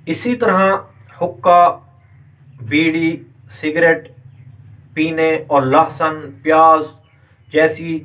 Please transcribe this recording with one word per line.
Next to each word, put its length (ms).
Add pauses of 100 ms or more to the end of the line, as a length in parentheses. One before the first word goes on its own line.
इसी 280
तरह 240 (520)
हुक्का, 560 (960)
बीड़ी, 480 (400)
सिगरेट 560 (880)
पीने 460
और 260
लहसुन, 540 (220)
प्याज 420 (680)
जैसी 520